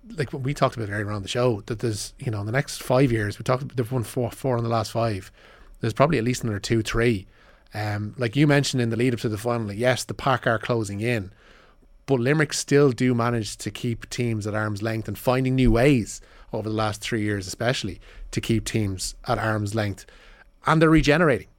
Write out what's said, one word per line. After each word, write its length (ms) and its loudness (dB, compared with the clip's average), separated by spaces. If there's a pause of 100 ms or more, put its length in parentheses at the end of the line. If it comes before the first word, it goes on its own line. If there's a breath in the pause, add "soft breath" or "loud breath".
(160)
like 160 -6
what 100 -8
we 120 -2
talked 220 2
about 140 -6
earlier 200 -4
on 120 -4
the 60 -10
show, 340 0
that 160 -6
there's, 400 -4
you 120 -4
know, 100 -4
in 60 -6
the 60 -4
next 300 -4
five 280 4
years, 280 -2
we 40 -12
talked, 340 -2
they've 140 -2
won 140 -2
four, 260 -2
four 260 -2
in 80 0
the 60 -2
last 220 0
five. 400 -2 (480 soft breath)
There's 120 -2
probably 260 4
at 60 0
least 200 -2
another 160 -2
two, 220 0
three. 440 0 (480 soft breath)
Um, 420 -4
like 200 -2
you 100 4
mentioned 340 2
in 100 0
the 60 -2
lead 180 2
up 60 -6
to 80 -2
the 100 -4
final, 340 -2
yes, 320 0
the 100 -8
pack 320 0
are 120 2
closing 420 -2
in, 320 -2 (760 soft breath)
but 140 2
Limerick 320 2
still 400 4
do 220 2
manage 440 0
to 120 -8
keep 380 -6
teams 380 -2
at 80 -6
arm's 280 -2
length 260 -4
and 100 -6
finding 380 2
new 160 6
ways 480 4 (320 soft breath)
over 160 -6
the 60 -4
last 260 -2
three 220 -4
years, 260 -2
especially 520 -4 (300 loud breath)
to 100 -2
keep 240 0
teams 520 -4 (100)
at 120 0
arm's 360 -2
length, 320 -4 (600 loud breath)
and 140 4
they're 100 6
regenerating. 580 4 (100)